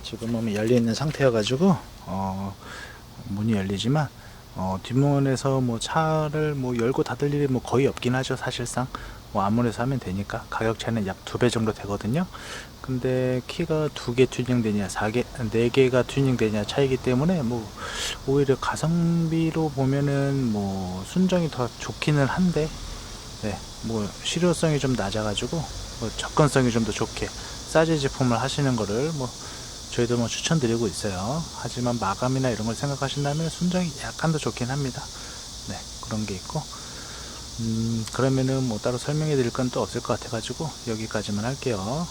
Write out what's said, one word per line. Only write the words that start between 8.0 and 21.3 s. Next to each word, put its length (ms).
하죠. 200
사실상 520
뭐 120
앞문에서 400
하면 160
되니까. 500
가격 300
차이는 280
약 160
두 140
배 120
정도 240
되거든요. 520
근데 640
키가 460
두 220
개 100
튜닝되냐, 640
사 220
개, 120
네 180
개가 340
튜닝되냐 600
차이기 320
때문에 460
뭐 260
오히려 320
가성비로 1120
보면은 800
뭐 560
순정이 440